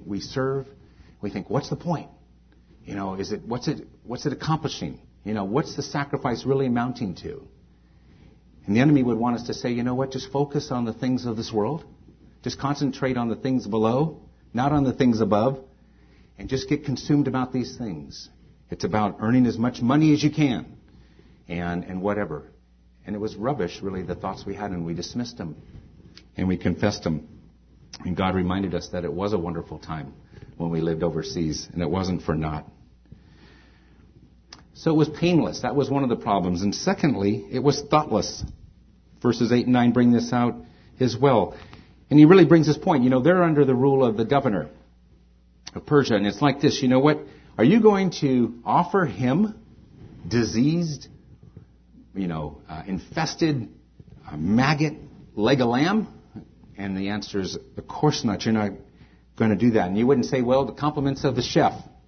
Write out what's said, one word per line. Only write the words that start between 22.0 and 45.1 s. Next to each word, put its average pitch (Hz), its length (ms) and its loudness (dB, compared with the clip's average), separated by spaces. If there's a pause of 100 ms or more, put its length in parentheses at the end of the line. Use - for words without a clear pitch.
whatever." 98 480 -4 (560)
And 107 100 -8
it - 20 -8
was 104 160 -8
rubbish, 104 460 -6
really, 92 220 -8
the 87 120 -8
thoughts 92 300 -10
we 98 100 -8
had, 101 180 -8
and 85 120 -6
we 85 80 -6
dismissed 117 460 -8
them 80 180 -12 (800)
and 92 120 -2
we 90 100 0
confessed - 460 -2
them. 80 240 -4 (760)
And 90 100 -6
God 92 200 0
reminded 92 400 -2
us 85 140 -6
that 87 160 -6
it 76 80 -6
was 98 200 -4
a 98 60 0
wonderful 82 400 -8
time 76 340 -10 (440)
when 85 140 -4
we 82 100 -2
lived 82 220 -2
overseas, 80 720 -4
and 87 100 -4
it 76 80 -2
wasn't 90 320 -4
for 80 120 -2
naught. 78 300 -6 (2000)
So - 180 -2
it 151 40 4
was 151 120 4
painless. 165 540 0
That 123 120 -4
was 135 160 0
one 139 140 0
of 123 40 0
the 113 80 0
problems. 92 460 0
And 101 100 0
secondly, 110 800 0
it 127 100 -6
was 143 220 2
thoughtless. - 640 0 (760)
Verses 117 320 2
eight 117 140 2
and 127 60 2
nine 120 200 4
bring 120 200 4
this 117 200 0
out 120 220 0 (460)
as 120 160 0
well. 120 400 2 (520)
And 147 100 6
he 151 60 12
really 180 200 12
brings 156 240 6
this 143 100 2
point. 151 240 2
You 127 80 4
know, 131 100 4
they're 175 220 4
under 151 220 4
the 131 100 4
rule 135 300 4
of 110 120 2
the 113 80 -2
governor 107 460 0 (1040)